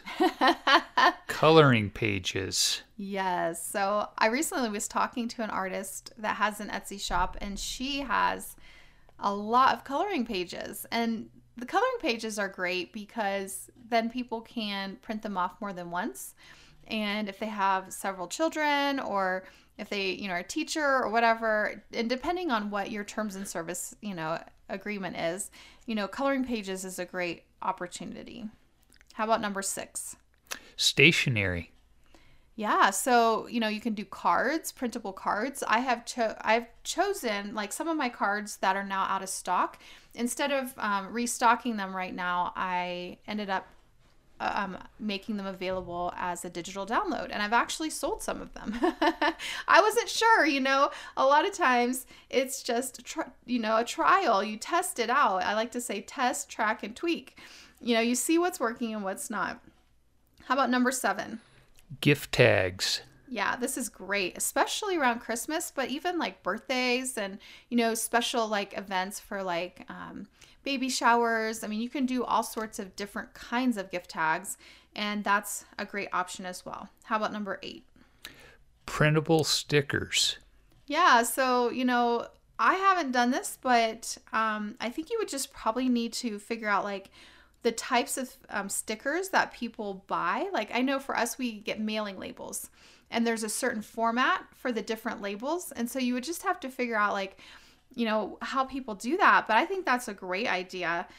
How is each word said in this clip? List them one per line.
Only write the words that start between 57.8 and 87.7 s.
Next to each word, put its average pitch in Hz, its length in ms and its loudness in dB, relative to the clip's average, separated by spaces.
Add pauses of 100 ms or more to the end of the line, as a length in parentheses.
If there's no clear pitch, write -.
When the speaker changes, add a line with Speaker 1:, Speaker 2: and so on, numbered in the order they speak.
Speaker 1:
You 233 140 2
know, 226 60 6
you 233 140 2
see 320 220 4
what's 349 240 2
working 233 320 -2
and 214 100 -6
what's 190 260 -6
not. 196 320 -4 (840)
How - 80 0
about 262 160 4
number 247 220 4
seven? 214 500 -2 (600)
Speaker 2:
Gift - 300 4
tags. 101 680 4 (280)
Speaker 1:
Yeah, 202 260 0
this 247 220 -4
is 247 120 -4
great, 190 480 -4
especially - 600 0
around 247 220 2
Christmas, 302 540 -4
but 254 160 -2
even, 339 280 -4
like, 208 260 -4
birthdays 254 720 -2
and, 196 200 -6 (320)
you 240 80 0
know, 226 160 4
special, 233 540 0
like, 202 300 -4
events 196 420 -4
for, 196 240 -8
like, 180 440 -4
um, 180 400 -12 (360)
baby 262 260 -2
showers. 226 760 2
I 202 40 -8
mean, 214 120 -4
you 240 100 -4
can 269 180 0
do 254 160 -2
all - 180 2
sorts 220 380 -8
of 196 160 -12
different - 400 -10
kinds 247 420 0
of 185 140 -8
gift 175 180 -6
tags, 170 480 -2 (380)
and 208 280 -4
that's 208 420 0 (120)
a 208 80 -6
great 202 260 -6
option 180 340 -4
as 185 200 -10
well. - 240 -12 (140)
How 220 140 -2
about 214 140 -2
number 208 300 -6
eight? - 240 -14 (1000)
Speaker 2:
Printable 156 560 4
stickers. - 920 0 (500)
Speaker 1:
Yeah, 285 340 6
so, 247 480 2
you 240 160 0
know, 240 420 2 (300)
I 247 180 6
haven't 370 360 4
done 240 180 4
this, 339 320 -2
but, 226 560 2 (160)
um, 214 480 0
I 226 80 -4
think 320 220 -8
you 466 80 0
would 403 100 -2
just - 240 -6
probably 247 340 0
need 233 260 2
to 208 260 -4
figure 220 300 -6
out, 196 140 4
like, 196 280 -6 (520)
the 233 80 2